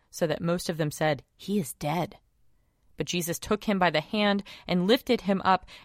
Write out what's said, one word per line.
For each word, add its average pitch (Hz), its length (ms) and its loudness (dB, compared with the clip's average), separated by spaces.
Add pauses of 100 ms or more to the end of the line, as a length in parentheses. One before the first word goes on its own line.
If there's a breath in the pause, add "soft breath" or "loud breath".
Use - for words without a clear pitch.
so - 160 -4
that 156 140 -2
most 170 300 -2
of 165 80 -4
them 151 120 0
said, 151 340 -2 (120)
"He 202 240 -4
is 151 140 -4
dead." 156 440 -4 (760)
But 147 120 -4
Jesus 170 320 -4
took - 260 -2
him 202 120 0
by 180 120 4
the 151 100 2
hand 202 420 0 (240 loud breath)
and 180 220 0
lifted 233 320 4
him 190 240 0
up, 185 220 2 (180 loud breath)